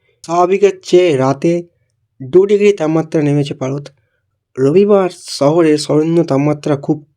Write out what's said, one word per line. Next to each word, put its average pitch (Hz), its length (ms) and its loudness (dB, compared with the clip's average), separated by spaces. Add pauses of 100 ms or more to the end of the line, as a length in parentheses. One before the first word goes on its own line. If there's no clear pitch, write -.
(240)
স্বাভাবিকের 185 500 0 (100)
চেয়ে 180 340 2
রাতে 139 360 -2 (680)
দু 135 240 2
ডিগ্রি 202 280 2
তাপমাত্রা 160 480 -2
নেমেছে 143 340 -2
পারদ। 139 280 -8 (720)
রবিবার 185 540 2 (200)
শহরে 156 480 0
সর্বনিম্ন 156 460 -2
তাপমাত্রা 147 520 -2
খুব 151 220 -4 (200)